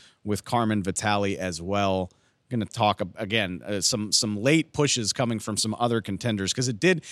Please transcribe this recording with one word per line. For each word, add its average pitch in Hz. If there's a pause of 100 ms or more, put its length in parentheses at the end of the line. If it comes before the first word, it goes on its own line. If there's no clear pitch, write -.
(240)
with 104
Carmen 110
Vitale 101
as 87
well. 95 (400)
Gonna 117
talk 104
ab-, 92
again, 101
uh, 98
some, 104
some 104
late 151
pushes 127
coming 117
from 104
some 110
other 117
contenders, 101
'cause 131
it 107
did, 175